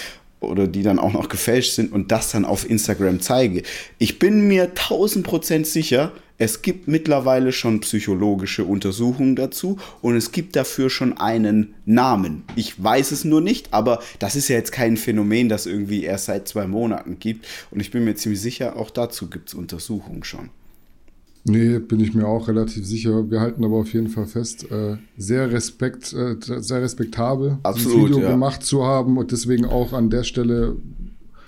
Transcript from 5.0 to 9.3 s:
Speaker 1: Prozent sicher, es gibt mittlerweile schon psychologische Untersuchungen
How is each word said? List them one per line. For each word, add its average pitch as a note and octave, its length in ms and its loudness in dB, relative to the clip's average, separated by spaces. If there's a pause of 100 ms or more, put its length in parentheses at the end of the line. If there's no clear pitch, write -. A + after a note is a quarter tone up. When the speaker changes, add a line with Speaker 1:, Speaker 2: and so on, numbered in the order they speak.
Speaker 1:
Prozent D#3+ 400 0
sicher, D#3 460 0 (260)
es - 240 -2
gibt - 240 -4
mittlerweile C3+ 640 2
schon A2+ 300 0
psychologische G2+ 840 0
Untersuchungen A#2 680 0